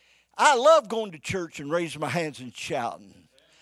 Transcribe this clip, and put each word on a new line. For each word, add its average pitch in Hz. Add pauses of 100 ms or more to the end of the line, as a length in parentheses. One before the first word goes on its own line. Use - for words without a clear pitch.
(380)
I 277
love 269
going 220
to 151
church 175
and 143
raising 160
my 143
hands 147
and 123
shouting. 98 (320)